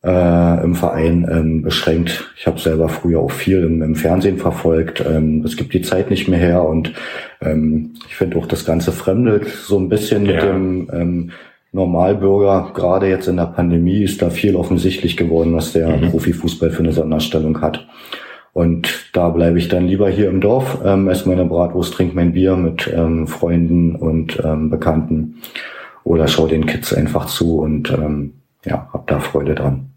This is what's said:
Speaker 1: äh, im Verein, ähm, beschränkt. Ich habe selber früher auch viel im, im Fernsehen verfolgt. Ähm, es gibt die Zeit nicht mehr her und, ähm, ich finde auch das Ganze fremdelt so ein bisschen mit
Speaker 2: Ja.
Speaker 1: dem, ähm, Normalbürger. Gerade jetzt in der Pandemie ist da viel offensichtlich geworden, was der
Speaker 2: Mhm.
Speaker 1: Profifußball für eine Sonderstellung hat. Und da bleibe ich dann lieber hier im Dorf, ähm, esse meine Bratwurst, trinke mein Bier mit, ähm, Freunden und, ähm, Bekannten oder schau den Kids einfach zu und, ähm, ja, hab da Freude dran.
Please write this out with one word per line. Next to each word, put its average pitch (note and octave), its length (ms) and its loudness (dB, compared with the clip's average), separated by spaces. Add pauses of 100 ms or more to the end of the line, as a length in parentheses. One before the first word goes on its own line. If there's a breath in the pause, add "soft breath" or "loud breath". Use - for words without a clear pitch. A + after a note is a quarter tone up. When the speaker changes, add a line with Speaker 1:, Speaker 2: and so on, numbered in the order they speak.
Speaker 1:
äh, F2 600 4
im F2 100 2
Verein, E2 560 0
ähm, D#2+ 320 0
beschränkt. E2 760 -2
Ich - 120 -4
habe D#2+ 100 -2
selber D#2+ 300 0
früher E2 320 0
auch E2 100 -2
viel F#2 320 0
im, D#2+ 200 2
im D#2 120 0
Fernsehen F2 440 2
verfolgt. E2 720 0
Ähm, D#2 360 2
es D#2 120 -4
gibt - 180 -6
die F2+ 80 2
Zeit F#2 280 -2
nicht - 160 0
mehr F2+ 140 2
her F2 240 4
und, D#2+ 280 0 (480 loud breath)
ähm, D#2 520 0 (160)
ich - 80 -16
finde E2+ 220 -2
auch E2 80 -4
das - 180 -4
Ganze E2 260 0
fremdelt G#2 560 0
so - 320 -2
ein F#2 100 0
bisschen G#2 360 0
mit G2 100 2
Speaker 2:
Ja. D#2+ 120 2
Speaker 1:
dem, F#2 460 -2
ähm, E2+ 380 -2 (440 loud breath)
Normalbürger. G2 1000 2
Gerade F#2+ 340 2
jetzt F#2+ 200 0
in F2+ 80 0
der E2+ 100 0
Pandemie F2 560 2
ist - 180 -2
da F2 80 0
viel F#2+ 280 0
offensichtlich F2 600 0
geworden, E2 380 2
was E2 180 -2
der E2 240 2
Speaker 2:
Mhm. E2+ 140 2
Speaker 1:
Profifußball E2 600 -2
für - 120 -2
eine E2 100 2
Sonderstellung D#2 680 -2
hat. D#2 260 -4 (680 loud breath)
Und E2+ 600 -2
da E2+ 160 2
bleibe E2+ 280 2
ich E2+ 100 -2
dann F2+ 180 0
lieber F#2+ 240 2
hier G2 180 2
im F#2+ 120 0
Dorf, A#2+ 440 0
ähm, G2 240 2
esse F#2 200 0
meine F2+ 180 2
Bratwurst, E2+ 480 -2
trinke F2 220 0
mein E2+ 160 2
Bier F#2 240 2
mit, E2+ 380 -2
ähm, E2 320 0
Freunden E2+ 680 2
und, D#2+ 480 -2
ähm, D#2 240 0
Bekannten D#2+ 680 -2 (680 loud breath)
oder D#2+ 220 2
schau D#2 220 2
den D#2 180 0
Kids - 260 -4
einfach D#2+ 340 -2
zu E2 340 0
und, D#2 300 -2
ähm, D2 420 -4 (320)
ja, - 280 -6
hab - 140 -8
da C#2+ 140 0
Freude D2 340 -2
dran. C2+ 320 -2 (100)